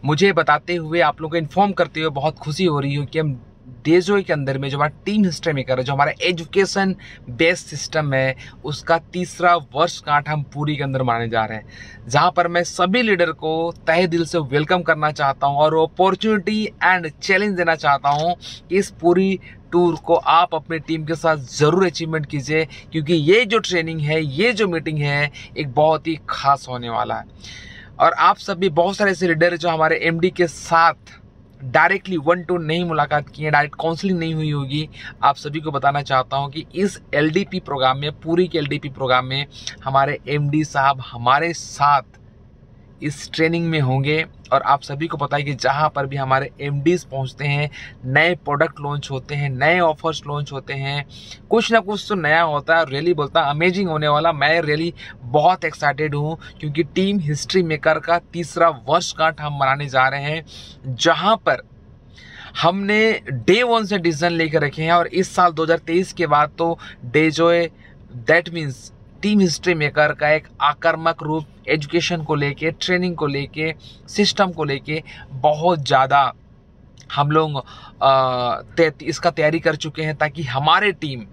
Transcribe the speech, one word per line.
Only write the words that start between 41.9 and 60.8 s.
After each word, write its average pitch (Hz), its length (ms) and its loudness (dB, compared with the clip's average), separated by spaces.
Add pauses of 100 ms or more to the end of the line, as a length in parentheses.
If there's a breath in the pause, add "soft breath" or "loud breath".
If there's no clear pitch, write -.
इस - 280 -8
ट्रेनिंग 165 380 0
में 160 100 0
होंगे। 139 460 0 (260)
और 135 100 2
आप 139 200 2
सभी 143 260 -6
को 160 100 -6
पता 143 200 -2
है 143 60 -2
कि 143 100 -4
जहाँ 139 360 0
पर 139 160 -4
भी 135 100 -8
हमारे 135 360 0 (100)
एमडीज़ 143 460 0
पहुँचते 135 380 -8
हैं, 147 240 0 (360 loud breath)
नए 156 300 2
product 143 440 -2
launch 143 320 -8
होते 135 240 -8
हैं, 143 140 -2
नए 143 300 0
offers 160 480 -2
launch 147 240 -6
होते 139 220 -10
हैं, 139 320 -6 (440 loud breath)
कुछ 220 220 2
ना 226 80 6
कुछ 202 300 -6
तो - 60 -2
नया 160 260 2
होता 156 360 2
है। 165 120 2
rally 151 240 0
बोलता, 151 280 0
अमेजिंग 170 480 0
होने 151 180 0
वाला। 151 240 2
मैं 156 300 2
rally 156 320 -2 (280 loud breath)
बहुत 156 440 2
excited 147 500 -2
हूँ, 151 220 -4 (220 loud breath)
क्योंकि 151 240 -2
team 196 360 0
history 151 440 0
maker 156 360 0
का 170 200 0
तीसरा 170 500 0
वर्षगांठ 151 720 -2
हम 147 180 -6
मनाने 139 300 0
जा 131 180 4
रहे 139 160 -2
हैं, 156 220 -6 (500 loud breath)